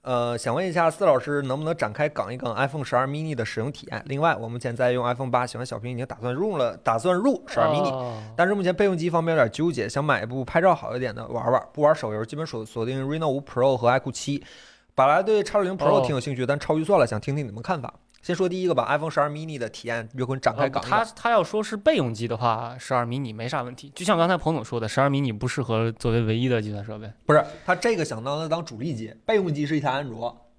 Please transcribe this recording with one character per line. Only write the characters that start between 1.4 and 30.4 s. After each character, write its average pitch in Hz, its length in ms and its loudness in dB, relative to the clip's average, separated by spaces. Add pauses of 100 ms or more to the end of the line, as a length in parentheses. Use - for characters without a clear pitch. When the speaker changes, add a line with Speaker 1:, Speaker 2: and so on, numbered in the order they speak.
Speaker 1:
能 135 180 -2
不 156 60 -4
能 160 100 -2
展 104 160 -2
开 151 160 0
讲 113 260 -4
一 127 40 -8
讲 120 180 -4
iPhone 135 300 -2
十 - 100 -2
二 127 100 4
mini 151 300 -4
的 117 80 -2
使 - 160 -4
用 127 120 -2
体 - 200 -14
验？ 110 140 -8
另 139 160 -4
外， 160 140 4
我 113 120 -8
目 117 100 -8
前 120 160 -4
在 123 180 2
用 123 140 0
iPhone 123 240 -2
八， 123 160 2
喜 120 120 -10
欢 120 80 -6
小 113 120 -8
屏， 117 140 -8
已 127 40 -6
经 120 100 -6
打 - 140 -12
算 123 140 -4
用 185 240 -2
了， 117 200 0
打 113 200 0
算 180 180 2
入 233 320 2
十 - 120 -2
二 147 80 6
mini， 147 240 2
Speaker 2:
哦。 123 300 -6 (160)
Speaker 1:
但 175 100 4
是 202 60 2
目 202 100 0
前 180 100 2
备 202 120 4
用 185 120 2
机 165 120 0
方 165 120 2
面 165 140 2
有 143 80 6
点 110 80 2
纠 165 200 0
结， 113 180 -2
想 139 140 -2
买 127 200 2
一 - 20 -6
部 127 200 -6
拍 165 160 2
照 185 120 6
好 113 220 -4
一 123 40 -4
点 123 140 -4
的 117 140 -10
玩 117 240 0
玩， 131 100 4 (120)
不 147 80 -2
玩 151 120 8
手 120 200 -2
游， 107 100 -2
基 113 120 -8
本 156 100 -4
锁， 113 200 -8
锁 113 200 -4
定 135 200 -4
Reno 156 220 -2
五 139 140 0
Pro 131 340 2
和 117 140 4
iQOO 131 220 2
七。 - 320 -6 (520)
本 131 120 6
来 165 160 4
对 208 200 2
X - 100 -6
六 208 100 4
零 185 140 -2
Pro 147 240 4
挺 135 140 0
有 127 40 0
兴 139 160 -4
趣， 127 80 -2
Speaker 2:
哦。 - 40 0
Speaker 1:
但 143 120 0
超 156 180 0
预 160 60 0
算 185 160 4
了， 123 80 6
想 107 120 -2
听 139 160 -4
听 147 100 -4
你 104 60 -10
们 107 100 -12
看 165 200 -4
法。 - 120 -10 (280)
先 175 140 -2
说 185 140 0
第 185 120 -2
一 185 60 2
个 165 80 4
吧， 120 140 2
iPhone 147 200 0
十 151 120 0
二 147 80 2
mini 151 280 -8
的 113 120 -4
体 - 180 -12
验， 117 260 -4
岳 127 120 -2
坤 131 160 -2
展 110 120 2
开 135 160 0
讲 - 140 -4
一 - 60 -8
讲。 214 100 2
Speaker 2:
呃， 226 60 0
他， 220 100 -14
他 - 160 0
要 220 100 6
说 214 220 -2
是 214 140 -6
备 302 180 4
用 127 180 0
机 113 140 -4
的 117 80 -2
话， 117 420 0
十 127 160 -4
二 120 120 2
mini 123 280 -4
没 113 140 -8
啥 131 160 -4
问 123 100 -10
题。 139 220 -18
就 - 80 -10
像 185 140 4
刚 165 100 4
才 185 80 4
彭 - 180 0
总 127 100 -2
说 120 140 -6
的， 110 120 -2
十 - 100 -2
二 139 100 4
mini 139 220 0
不 110 160 -4
适 135 140 -2
合 113 320 2
作 117 180 -2
为 117 120 4
唯 110 140 2
一 127 120 2
的 117 120 2
计 107 80 -6
算 104 140 -8
设 107 160 -12
备。 107 100 -14 (160)
Speaker 1:
不 147 80 4
是， 147 80 8 (240)
他 180 80 2
这 220 220 2
个 165 80 0
想 120 180 -6
当， 147 280 -4
当 165 140 -2
主 117 140 -12
力 139 160 -4
机， 110 220 -8 (100)
备 220 100 2
用 180 180 2
机 147 120 -2
是 151 120 0
一 - 20 2
台 147 100 0
安 139 160 -2
卓。 117 540 -10